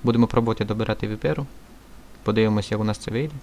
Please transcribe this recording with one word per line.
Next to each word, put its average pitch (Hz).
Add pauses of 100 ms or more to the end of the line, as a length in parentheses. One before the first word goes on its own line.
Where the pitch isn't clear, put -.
Будемо 117
пробувати 113
добирати 107
віперу. 143 (760)
Подивимось, 104
як 107
у 107
нас 107
це -
вийде. 147